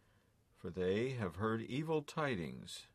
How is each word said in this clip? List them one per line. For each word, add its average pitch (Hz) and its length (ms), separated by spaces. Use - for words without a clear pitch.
For 101 120
they 95 420
have 101 260
heard 110 260
evil 151 400
tidings. 95 920